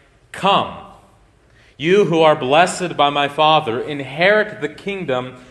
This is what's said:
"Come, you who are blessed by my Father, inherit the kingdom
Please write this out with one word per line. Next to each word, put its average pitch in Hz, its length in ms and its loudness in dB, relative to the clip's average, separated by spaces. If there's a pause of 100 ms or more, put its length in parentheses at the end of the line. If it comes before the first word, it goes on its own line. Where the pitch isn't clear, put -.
(320)
"Come, 156 540 -2 (960)
you 185 240 2
who 160 160 0
are 156 140 6
blessed 165 600 0
by 143 120 2
my 143 200 -2
Father, 151 520 2
inherit 151 800 -2
the 147 80 -6
kingdom 139 680 -8 (140)